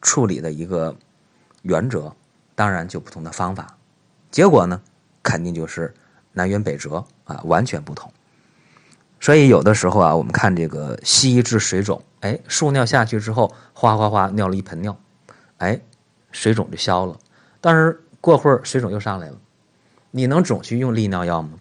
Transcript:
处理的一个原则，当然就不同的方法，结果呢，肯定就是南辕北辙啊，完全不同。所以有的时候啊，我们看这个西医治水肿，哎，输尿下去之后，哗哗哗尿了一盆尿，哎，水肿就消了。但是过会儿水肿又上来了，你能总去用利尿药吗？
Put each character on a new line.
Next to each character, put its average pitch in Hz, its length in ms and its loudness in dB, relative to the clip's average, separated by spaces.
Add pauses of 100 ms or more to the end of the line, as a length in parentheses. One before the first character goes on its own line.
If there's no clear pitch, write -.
处 - 240 0
理 87 160 -2
的 80 100 -6
一 76 140 -8
个 82 320 -6 (640)
原 92 300 -2
则， 78 260 -8 (380)
当 104 180 0
然 87 160 -6
就 87 100 -12
不 - 120 -18
同 80 120 -18
的 82 80 -14
方 92 240 -6
法， - 220 -16 (540)
结 175 180 4
果 120 160 6
呢， 90 160 -4 (420)
肯 82 220 -2
定 87 100 -6
就 80 120 -8
是 82 260 -10 (400)
南 92 160 -2
辕 101 140 -2
北 71 160 -6
辙 76 260 -10 (200)
啊， - 200 -14
完 82 220 2
全 76 160 -8
不 73 120 -14
同。 - 160 -16 (1080)
所 147 160 6
以 143 120 8
有 92 140 8
的 104 120 6
时 92 160 0
候 101 100 2
啊， 80 160 4
我 80 60 0
们 - 100 -8
看 95 240 0
这 82 100 -2
个 73 380 -10
西 127 300 2
医 123 80 4
治 113 160 0
水 95 240 -2
肿， 101 200 -4 (180)
哎， 104 280 -6
输 151 220 -2
尿 135 160 2
下 123 180 4
去 110 160 -4
之 110 100 -6
后， 110 240 0 (200)
哗 110 200 2
哗 107 140 2
哗 98 220 0
尿 101 180 -2
了 95 80 -4
一 95 60 -4
盆 85 180 -12
尿， 101 180 -8 (600)
哎， 95 200 -4 (540)
水 110 220 0
肿 107 160 -4
就 - 80 -14
消 92 260 -2
了。 85 140 -10 (420)
但 165 140 4
是 160 280 2 (200)
过 160 160 6
会 147 120 2
儿 127 140 2
水 - 160 -4
肿 107 100 -4
又 104 80 -4
上 101 200 -6
来 82 100 -14
了， 69 80 -20 (760)
你 127 140 -2
能 151 160 2
总 131 200 -4
去 117 160 -6
用 123 180 -2
利 107 120 0
尿 90 180 -4
药 85 160 -2
吗？ 78 80 -12 (100)